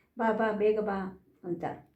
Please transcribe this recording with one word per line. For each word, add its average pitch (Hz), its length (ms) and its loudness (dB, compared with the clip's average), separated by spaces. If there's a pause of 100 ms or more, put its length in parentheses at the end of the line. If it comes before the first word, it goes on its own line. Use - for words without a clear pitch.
(180)
"ಬಾ 226 140 2
ಬಾ, 214 200 2
ಬೇಗ 214 280 2
ಬಾ" 196 440 -4 (200)
ಅಂತ. 170 200 -4 (320)